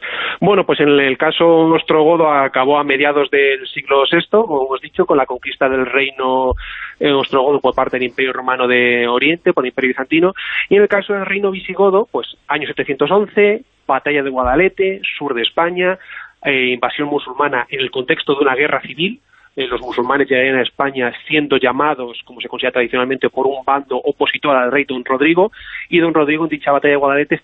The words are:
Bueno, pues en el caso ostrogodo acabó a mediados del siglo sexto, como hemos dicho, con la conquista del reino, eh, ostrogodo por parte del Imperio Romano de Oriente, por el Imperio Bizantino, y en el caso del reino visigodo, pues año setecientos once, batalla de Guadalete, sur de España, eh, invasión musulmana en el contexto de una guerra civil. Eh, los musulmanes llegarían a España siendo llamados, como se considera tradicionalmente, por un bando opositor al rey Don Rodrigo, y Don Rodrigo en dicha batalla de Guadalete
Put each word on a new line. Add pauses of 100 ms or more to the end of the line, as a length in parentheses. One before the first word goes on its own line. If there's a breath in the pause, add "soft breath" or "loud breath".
(440 loud breath)
Bueno,
pues
en
el
caso
ostrogodo
acabó
a
mediados
del
siglo
sexto,
como
hemos
dicho,
con
la
conquista
del
reino, (460 loud breath)
eh,
ostrogodo
por
parte
del
Imperio
Romano
de
Oriente,
por
el
Imperio
Bizantino, (340 loud breath)
y
en
el
caso
del
reino
visigodo,
pues (220)
año
setecientos
once, (240)
batalla
de
Guadalete, (140)
sur
de
España, (440 loud breath)
eh,
invasión
musulmana
en
el
contexto
de
una
guerra
civil. (340 soft breath)
Eh,
los
musulmanes
llegarían
a
España (160)
siendo
llamados,
como
se
considera
tradicionalmente,
por
un
bando
opositor
al
rey
Don
Rodrigo, (380 loud breath)
y
Don
Rodrigo
en
dicha
batalla
de
Guadalete